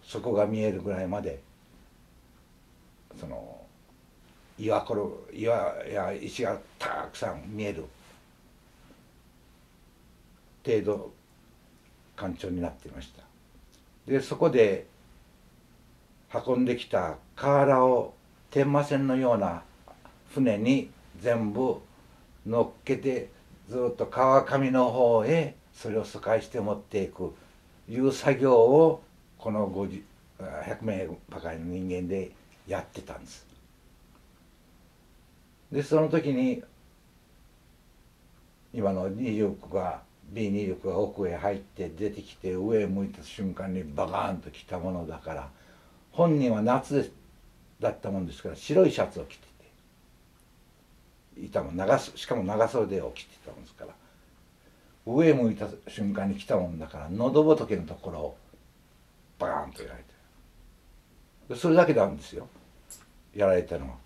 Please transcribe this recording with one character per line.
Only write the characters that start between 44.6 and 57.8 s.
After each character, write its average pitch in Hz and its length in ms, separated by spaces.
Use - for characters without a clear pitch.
た 90 160
も 92 120
の 87 160
だ 76 100
か 78 160
ら、 69 160
本 165 280
人 123 120
は 107 100
夏 131 420
で-、 - 60
だ 117 100
っ - 100
た 107 100
も 95 100
ん 90 60
で 76 80
す - 80
か 92 80
ら、 78 60
白 185 300
い 151 60
シ - 100
ャ 92 60
ツ - 120
を 73 60
着 - 120
て - 100
て、 - 100
い - 40
た - 120
も 71 100
ん、 85 60
長 104 220
そ-、 - 180
し - 80
か - 100
も 107 80
長 107 240
袖 98 340
を - 120
着 - 120
て - 200
た - 60
も - 60
ん - 40
で 60 60
す - 80
か - 100
ら、 - 80
上 147 240
へ 147 40
向 123 180
い 104 40
た 104 120
瞬 101 260
間 98 140
に 101 80
来 - 100
た 117 120
も 90 100
ん 82 120
だ 76 80
か - 120
ら、 76 100
喉 127 340
仏 123 320
の 87 80